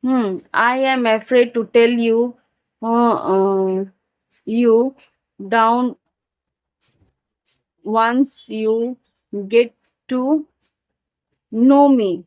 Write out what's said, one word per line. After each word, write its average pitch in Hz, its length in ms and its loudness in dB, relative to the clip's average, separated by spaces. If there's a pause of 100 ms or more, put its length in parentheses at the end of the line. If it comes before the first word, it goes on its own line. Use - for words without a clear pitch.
হুম, 254 260 -2 (360)
"I 247 120 0 (100)
am 262 220 -2
afraid 233 420 2
to 240 180 -4
tell 240 300 4
you, 226 200 0 (640)
uh, 233 320 0 (120)
uh, 190 480 0 (720)
you 226 300 2 (640)
down 226 440 0 (2000)
once 233 480 0 (180)
you 220 240 -2 (580)
get 214 380 -2 (380)
to 254 120 -4 (1300)
know 277 360 4
me। 226 220 2 (160)